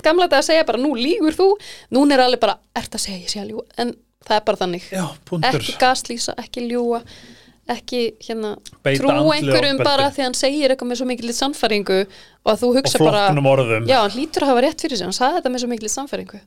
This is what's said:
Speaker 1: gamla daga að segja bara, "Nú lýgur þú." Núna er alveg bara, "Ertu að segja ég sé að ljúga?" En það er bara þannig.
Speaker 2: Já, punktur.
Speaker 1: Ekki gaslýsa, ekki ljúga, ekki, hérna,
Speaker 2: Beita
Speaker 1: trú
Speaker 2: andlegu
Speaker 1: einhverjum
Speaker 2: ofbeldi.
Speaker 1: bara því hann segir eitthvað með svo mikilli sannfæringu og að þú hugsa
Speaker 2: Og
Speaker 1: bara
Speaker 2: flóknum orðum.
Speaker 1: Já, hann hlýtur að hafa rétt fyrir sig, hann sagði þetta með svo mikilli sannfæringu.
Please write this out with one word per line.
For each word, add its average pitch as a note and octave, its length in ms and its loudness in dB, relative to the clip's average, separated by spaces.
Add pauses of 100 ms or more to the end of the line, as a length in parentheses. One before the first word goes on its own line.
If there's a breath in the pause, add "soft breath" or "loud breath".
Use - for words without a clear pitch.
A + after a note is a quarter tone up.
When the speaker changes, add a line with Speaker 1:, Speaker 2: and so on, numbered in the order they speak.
Speaker 1:
gamla F4 260 4
daga C#4 140 4
að - 80 -2
segja D#4+ 160 4
bara, A3+ 120 0
"Nú C#4+ 200 0
lýgur D#4 360 0
þú." F#4+ 140 4 (440 loud breath)
Núna C#4+ 220 4
er C4 120 6
alveg B3 140 0
bara, G#3 180 2 (160)
"Ertu A#3 240 -8
að - 80 -4
segja F#3+ 160 -10
ég - 80 -8
sé G#3 100 -6
að G#3 100 -12
ljúga?" G#3+ 160 -12 (120)
En A#3+ 160 -4 (320)
það G#3+ 100 2
er G#3+ 100 2
bara G#3 100 2
þannig. F3+ 340 -4
Speaker 2:
Já, F#3 160 -4 (180)
punktur. F3+ 360 0
Speaker 1:
Ekki - 180 -8
gaslýsa, B3+ 580 0
ekki A#3+ 340 -10
ljúga, A#3+ 320 -2 (680 loud breath)
ekki, A#3+ 440 -4 (100)
hérna, G#3+ 340 -8 (260)
Speaker 2:
Beita C#3 200 2
Speaker 1:
trú C#4 80 4
Speaker 2:
andlegu D4 240 4
Speaker 1:
einhverjum C#4+ 440 2
Speaker 2:
ofbeldi. - 60 0
Speaker 1:
bara C#4 260 2
því C#4 120 -4
hann B3+ 120 -2
segir C#4 360 0
eitthvað B3+ 200 -2
með B3 80 -4
svo B3+ 80 -4
mikilli A#3+ 260 -6
sannfæringu G#3 760 0 (380 loud breath)
og A3 80 2
að G#3+ 100 0
þú B3 140 2
hugsa C4+ 240 0
Speaker 2:
Og D#3 60 6
Speaker 1:
bara G3+ 240 4
Speaker 2:
flóknum C#3+ 160 2
orðum. A#2 420 2
Speaker 1:
Já, B3 140 4
hann G3+ 80 0
hlýtur D4 320 -4
að C#4+ 40 0
hafa B3 160 2
rétt D#4 180 -2
fyrir C#4 160 -4
sig, F3+ 100 -6
hann - 60 -6
sagði D4+ 280 0
þetta C4 100 -4
með B3 100 -6
svo A#3+ 80 -6
mikilli A3 200 -6
sannfæringu. G#3 580 -8